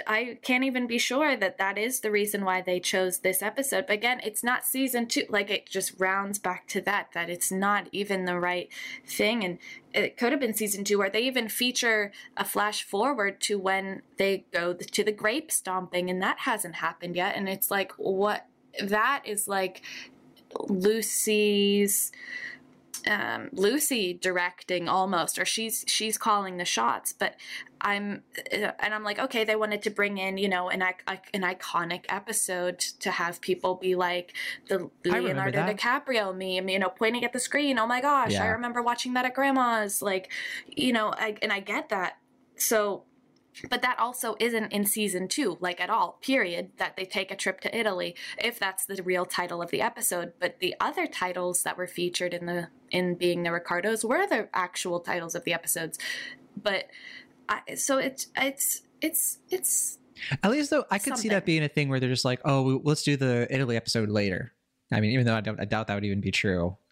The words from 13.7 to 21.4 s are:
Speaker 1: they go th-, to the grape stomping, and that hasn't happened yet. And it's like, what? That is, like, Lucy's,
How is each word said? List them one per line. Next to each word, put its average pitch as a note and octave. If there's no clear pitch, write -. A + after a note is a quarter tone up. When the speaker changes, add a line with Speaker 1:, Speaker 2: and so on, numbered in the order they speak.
Speaker 1:
they G3
go F3
th-, -
to G#3
the G#3+
grape A3
stomping, F#3
and F#3
that G#3+
hasn't G#3
happened E3+
yet. F3+
And G3
it's F#3+
like, G3
what? G3
That G#3+
is, G#3
like, F#3+
Lucy's, G3+